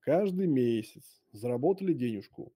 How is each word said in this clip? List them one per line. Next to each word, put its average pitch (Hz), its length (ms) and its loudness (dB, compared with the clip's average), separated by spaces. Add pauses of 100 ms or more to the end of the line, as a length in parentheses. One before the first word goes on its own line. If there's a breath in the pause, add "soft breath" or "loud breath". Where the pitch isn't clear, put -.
каждый 185 460 2
месяц 120 760 0 (120)
заработали 147 600 0
денежку, 113 640 -6